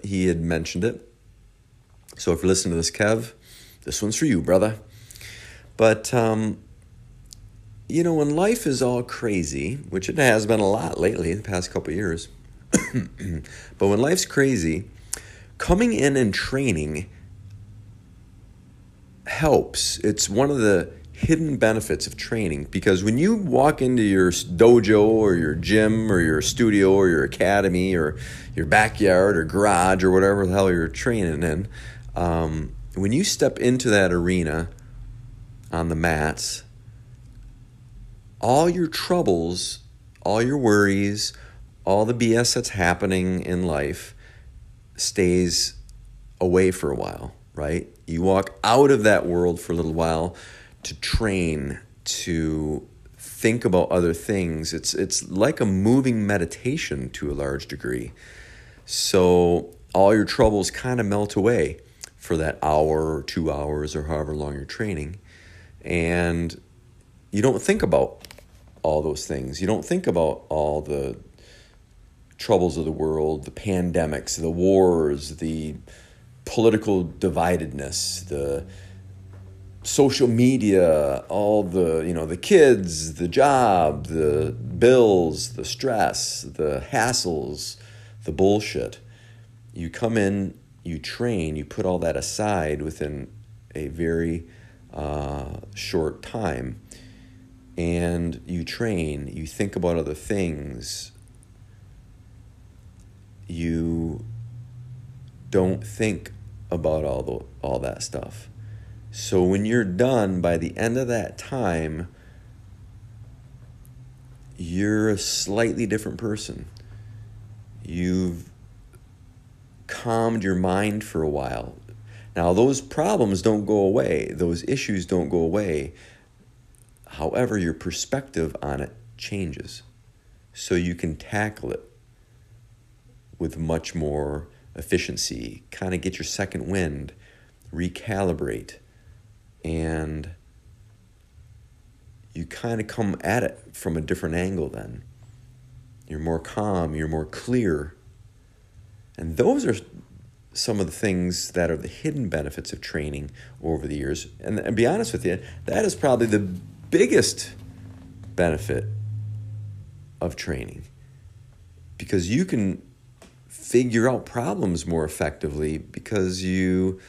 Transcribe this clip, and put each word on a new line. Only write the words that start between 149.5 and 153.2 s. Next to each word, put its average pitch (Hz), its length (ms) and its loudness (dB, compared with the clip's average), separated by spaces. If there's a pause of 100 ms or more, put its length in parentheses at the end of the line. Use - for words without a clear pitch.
are 127 100 0 (800)
some 107 260 -2
of 92 60 0
the 76 60 -6
things 90 600 -2
that 85 200 0
are 78 60 -2
the - 100 -12
hidden 147 420 -6
benefits 73 440 -6
of - 80 -12
training 73 500 -8 (320)